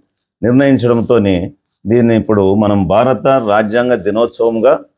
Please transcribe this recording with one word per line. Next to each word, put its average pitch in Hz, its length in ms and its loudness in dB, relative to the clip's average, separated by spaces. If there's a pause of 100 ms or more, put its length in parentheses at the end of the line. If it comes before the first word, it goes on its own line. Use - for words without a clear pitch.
(420)
నిర్ణయించడంతోనే 117 1120 0 (340)
దీన్ని 113 300 2
ఇప్పుడు 101 380 0
మనం 101 340 0
భారత 117 380 0
రాజ్యాంగ 120 680 0
దినోత్సవంగా 113 920 -2 (140)